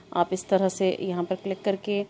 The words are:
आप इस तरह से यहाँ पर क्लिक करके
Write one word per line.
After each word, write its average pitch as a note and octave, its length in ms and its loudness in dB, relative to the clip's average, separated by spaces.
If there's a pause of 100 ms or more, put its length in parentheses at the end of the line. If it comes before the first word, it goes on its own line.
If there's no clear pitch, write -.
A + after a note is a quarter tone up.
(140)
आप F3 200 2
इस - 160 -4
तरह F#3+ 200 4
से F#3 320 0
यहाँ F3 220 -2
पर F#3 120 -2
क्लिक G3 280 -6
करके G3+ 460 0